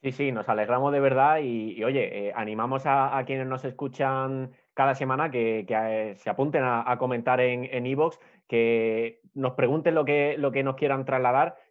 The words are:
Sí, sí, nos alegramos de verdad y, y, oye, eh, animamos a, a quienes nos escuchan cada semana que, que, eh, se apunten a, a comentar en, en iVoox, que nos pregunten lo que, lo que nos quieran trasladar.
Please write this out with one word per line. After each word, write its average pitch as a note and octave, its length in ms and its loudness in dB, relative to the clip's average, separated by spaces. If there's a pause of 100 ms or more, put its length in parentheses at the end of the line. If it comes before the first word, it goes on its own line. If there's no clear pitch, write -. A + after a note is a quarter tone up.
Sí, C3+ 80 -2
sí, C#3 200 -2
nos C3 160 -4
alegramos B2 440 0
de C#3 80 2
verdad C#3 420 4
y, A2+ 360 -4
y, G#2+ 40 -6
oye, A2 460 -2
eh, G2+ 80 -4
animamos A2+ 480 -4
a, C3+ 320 2
a C3 80 -2
quienes C3 220 -4
nos C3 180 -6
escuchan C3+ 880 -4 (220)
cada C3+ 200 2
semana C3+ 360 -2
que, A2+ 360 0
que, A2+ 80 -2
eh, A2 420 -2
se - 120 -8
apunten C#3 340 0
a, B2 280 0
a B2 80 0
comentar B2+ 420 0
en, B2 240 0
en B2+ 220 -6
iVoox, C3+ 320 0 (280)
que A2+ 720 2 (120)
nos C3 220 -4
pregunten D3 400 2
lo D3+ 100 2
que, C#3+ 320 2
lo C#3+ 160 0
que C3+ 100 0
nos C3 140 -2
quieran C3+ 300 0
trasladar. C3 500 2 (140)